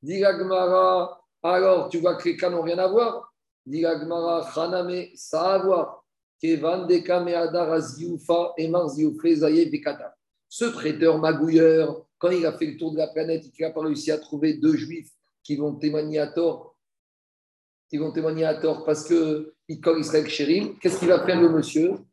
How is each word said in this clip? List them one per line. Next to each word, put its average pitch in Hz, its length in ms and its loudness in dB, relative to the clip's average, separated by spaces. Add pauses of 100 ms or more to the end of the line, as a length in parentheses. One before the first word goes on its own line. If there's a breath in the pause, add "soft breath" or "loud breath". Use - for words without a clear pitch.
Dit 180 180 -6
la 196 160 4
Gemara, 185 880 0 (180)
alors, 180 460 2
tu 170 100 -4
vois 170 180 0
que 175 120 -4
les 165 80 -2
cas 180 140 -2
n'ont 170 120 -2
rien 170 160 -2
à 185 100 2
voir. 226 440 0 (320)
Dit 147 180 -6
la 165 160 0
Gemara, 170 540 -4
Chaname, 180 640 -4
ça - 280 -6
a 190 120 2
à 190 100 2
voir. 180 400 0 (360)
Kevan 165 480 0
Deka 180 320 2
Meadar 170 520 -2
Aziyufa, 170 840 -2
Emar 160 300 0
Ziyufe, 156 480 0
Zaye 156 340 2
Vekata. 147 420 -6 (360)
Ce - 160 -6
prêteur 160 540 2
magouilleur, 160 880 4 (140)
quand 175 120 2
il 175 140 0
a 156 80 0
fait 160 140 -4
le 143 100 -8
tour 160 160 -6
de 151 60 -4
la 156 80 0
planète 160 400 -4
et 127 40 -20
qu'il 156 140 -8
n'a 160 60 -4
pas 156 120 -8
réussi 156 280 -4
à 151 80 0
trouver 151 360 -2
deux 151 220 2
juifs 156 340 -8 (340)
qui 147 120 -6
vont 147 180 -4
témoigner 151 440 -4
à 147 80 -2
tort, - 500 -4 (1120)
qui 156 80 -8
vont 147 140 -4
témoigner 160 340 -2
à 156 100 0
tort 156 300 -2
parce 151 200 -2
que 156 500 0 (140)
il 160 120 -12
colle 160 200 2
Israël 147 280 0
Chérim, 160 500 -2
qu'est-ce 175 200 0
qu'il 170 100 0
va 175 160 6
faire 180 160 2
le 170 80 8
monsieur ? 160 460 2 (180)